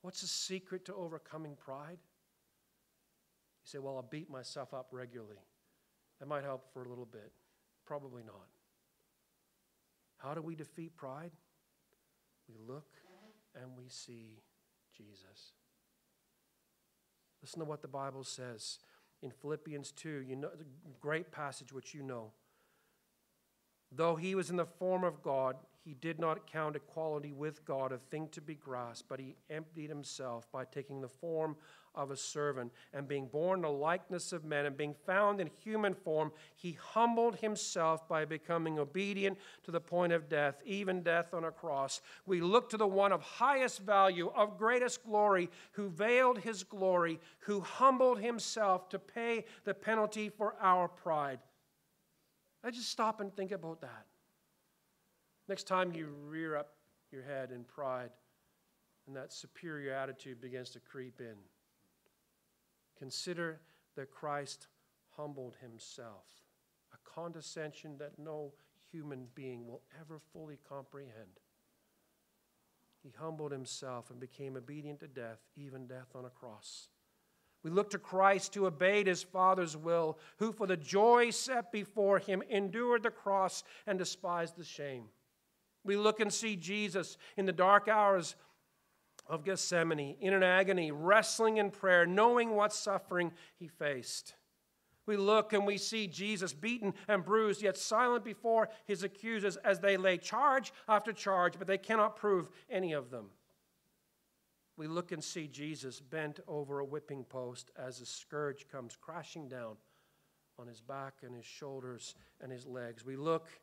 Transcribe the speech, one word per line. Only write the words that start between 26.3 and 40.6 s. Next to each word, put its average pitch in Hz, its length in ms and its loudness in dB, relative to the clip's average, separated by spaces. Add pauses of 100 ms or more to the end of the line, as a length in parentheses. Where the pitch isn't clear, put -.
count 151 300 -4
equality 147 560 -6
with 151 320 -8
God 135 280 -2
a 123 60 -8
thing 151 320 -10
to 160 120 -16
be 156 120 -12
grasped, 123 540 -10
but 131 120 -10
he 131 160 -14 (120)
emptied 156 400 -12
himself 135 640 -10
by 131 160 -8
taking 139 340 -10
the 131 80 -10
form 160 480 -4 (380)
of 139 180 -4
a 135 40 -6
servant, 131 560 -4 (200)
and 139 160 -8
being 139 180 -2
born 170 320 0
in 175 40 -2
the 156 80 0
likeness 165 600 -2
of 165 140 -6
men, 147 220 0
and 139 100 -4
being 147 180 -4
found 202 460 2
in 165 80 -2
human 214 460 -2
form, 156 380 -2 (220)
he 175 180 -8
humbled 233 640 2
himself 165 720 0
by 156 180 0
becoming 160 540 -2
obedient 196 580 0 (280)
to 175 80 -10
the 165 80 0
point 175 320 2
of 156 160 0
death, 147 360 2